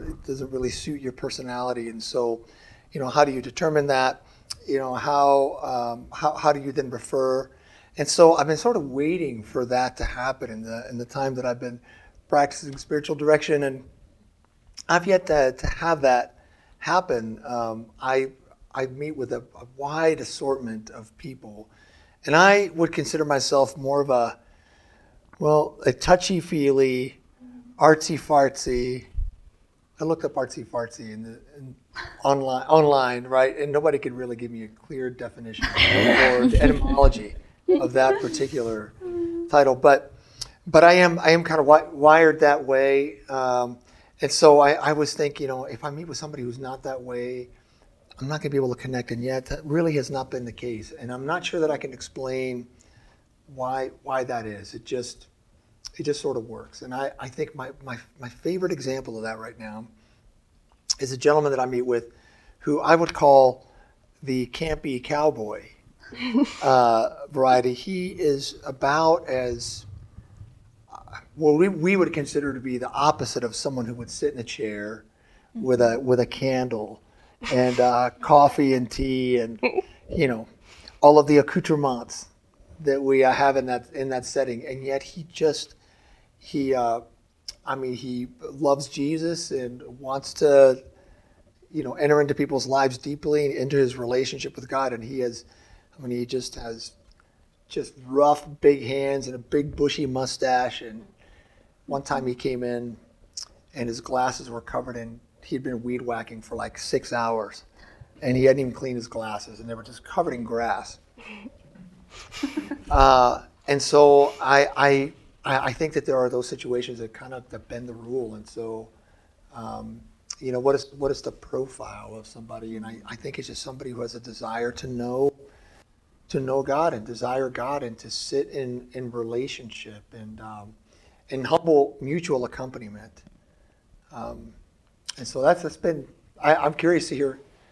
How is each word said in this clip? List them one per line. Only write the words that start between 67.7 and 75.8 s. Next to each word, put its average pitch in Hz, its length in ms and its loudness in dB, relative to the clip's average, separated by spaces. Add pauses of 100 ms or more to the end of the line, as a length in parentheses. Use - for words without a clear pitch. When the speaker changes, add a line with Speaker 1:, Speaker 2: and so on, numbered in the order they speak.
Speaker 1:
He 180 340 -8
is 151 560 -4
about 156 640 2
as, 123 580 -6 (1040)
uh, - 240 -20 (200)
well, 151 200 6
we, 180 120 6
we 185 280 2
would 180 160 2
consider 143 420 -4
to 127 60 -12
be 127 180 -6
the - 120 -8
opposite 143 540 0
of 110 120 -6
someone 131 300 -6
who 120 80 -8
would 120 160 -14
sit - 240 -4
in 127 60 -10
a 113 40 -8
chair 107 600 -10 (500)
with 127 260 0